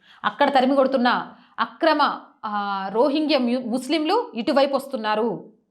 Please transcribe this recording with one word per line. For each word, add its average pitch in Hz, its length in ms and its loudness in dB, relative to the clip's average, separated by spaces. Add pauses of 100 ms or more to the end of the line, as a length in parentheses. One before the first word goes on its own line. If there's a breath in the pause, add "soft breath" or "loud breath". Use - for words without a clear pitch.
(240 soft breath)
అక్కడ 277 300 0
తరిమి 262 220 4
కొడుతున్న 247 560 0 (280 loud breath)
అక్రమ, 285 600 0 (240)
ఆ, 202 480 -4
రోహింగ్యా 285 460 2
మ్యు-, 247 280 -2
ముస్లింలు 311 680 -2
ఇటువైపు 277 420 0
వస్తున్నారు. 220 760 -4 (200)